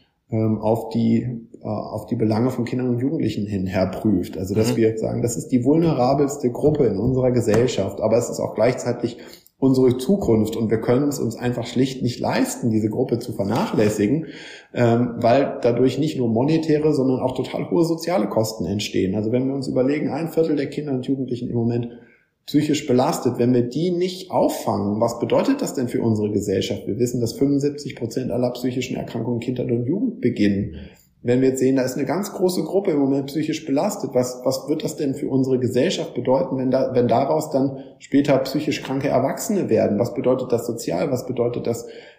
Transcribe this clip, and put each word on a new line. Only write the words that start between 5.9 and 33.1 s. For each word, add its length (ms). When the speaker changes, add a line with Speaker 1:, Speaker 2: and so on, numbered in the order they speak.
Speaker 1:
Gruppe 340
in 140
unserer 320
Gesellschaft, 720
aber 160
es 120
ist 100
auch 160
gleichzeitig 640
unsere 380
Zukunft 580
und 160
wir 80
können 280
es 120
uns 160
einfach 320
schlicht 340
nicht 180
leisten, 520
diese 180
Gruppe 300
zu 120
vernachlässigen, 960
ähm, 440
weil 440
dadurch 380
nicht 180
nur 120
monetäre, 640
sondern 260
auch 160
total 340
hohe 140
soziale 440
Kosten 380
entstehen. 480
Also 180
wenn 160
wir 60
uns 140
überlegen, 420
ein 200
Viertel 260
der 120
Kinder 260
und 120
Jugendlichen 420
im 80
Moment 340
psychisch 400
belastet, 500
wenn 160
wir 80
die 300
nicht 400
auffangen, 680
was 200
bedeutet 420
das 140
denn 120
für 140
unsere 300
Gesellschaft? 560
Wir 100
wissen, 240
dass 120
fünfundsiebzig 600
Prozent 360
aller 180
psychischen 480
Erkrankungen 440
Kindheit 280
und 160
Jugend 360
beginnen. 520
Wenn 180
wir 80
jetzt 100
sehen, 160
da 80
ist 140
eine 100
ganz 240
große 320
Gruppe 280
im 80
Moment 280